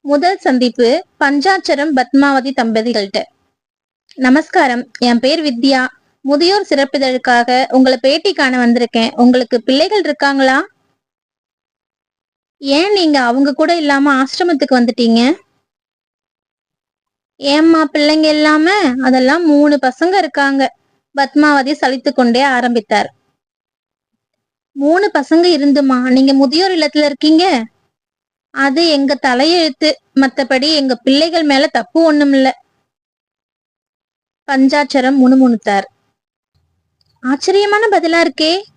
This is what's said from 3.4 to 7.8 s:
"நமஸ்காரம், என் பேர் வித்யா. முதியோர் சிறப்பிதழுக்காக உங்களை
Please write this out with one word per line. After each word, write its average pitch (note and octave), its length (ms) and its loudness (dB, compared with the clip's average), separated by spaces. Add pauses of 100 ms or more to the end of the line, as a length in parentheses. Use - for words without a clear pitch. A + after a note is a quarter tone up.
"நமஸ்காரம், C4 840 0
என் A#3+ 200 0
பேர் D4+ 240 -2
வித்யா. C4 440 0 (340)
முதியோர் E4+ 480 0
சிறப்பிதழுக்காக B3+ 1040 -2
உங்களை C4 280 2